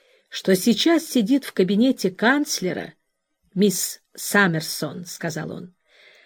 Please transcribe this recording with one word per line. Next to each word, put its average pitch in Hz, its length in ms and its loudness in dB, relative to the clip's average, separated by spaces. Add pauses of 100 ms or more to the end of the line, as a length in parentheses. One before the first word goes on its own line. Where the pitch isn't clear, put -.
(360)
что - 180 2
сейчас 240 520 2
сидит 254 400 2
в - 80 -14
кабинете 208 580 2
канцлера, 214 840 -2 (600)
мисс 190 480 0 (140)
Саммерсон, — 175 920 -2
сказал 160 420 -8
он, — - 240 -14 (520)